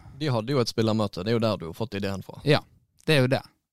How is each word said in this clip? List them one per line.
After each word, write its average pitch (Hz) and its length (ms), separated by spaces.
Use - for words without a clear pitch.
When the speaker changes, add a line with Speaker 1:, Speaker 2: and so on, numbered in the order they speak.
Speaker 1:
de 156 100
hadde 120 240
jo 135 80
et 113 80
spillermøte. 110 560
Det 104 80
er 120 60
jo 113 80
der 104 100
du 85 100
har 80 60
fått 110 240
ideen 98 260
fra. - 220
Speaker 2:
Ja, 143 160
det 156 100
er 135 60
jo 127 100
det. 110 80